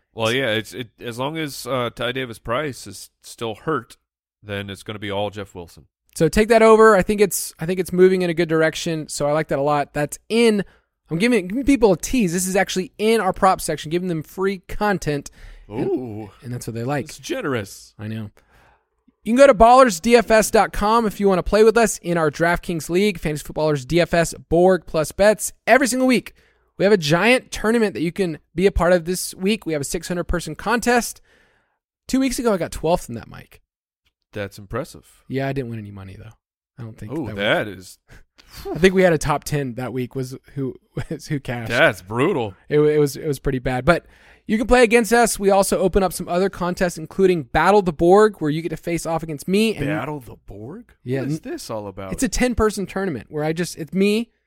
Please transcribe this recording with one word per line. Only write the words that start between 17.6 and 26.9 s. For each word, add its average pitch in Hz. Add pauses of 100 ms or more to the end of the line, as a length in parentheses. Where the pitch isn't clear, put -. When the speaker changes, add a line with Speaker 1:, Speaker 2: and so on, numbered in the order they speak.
Speaker 2:
I 107
know. 110 (920)
You 214
can 240
go 277
to 262
ballers 233
D 233
F 226
S 220
dot 190
com 220
if 202
you 196
wanna 180
play 214
with 220
us 226
in 170
our 156
DraftKings 170
League, 185
Fantasy 151
Footballers 151
D 160
F 165
S, 165 (160)
Borg 180
plus 156
bets. 202 (140)
Every 254
single 254
week, 240 (460)
we 170
have 208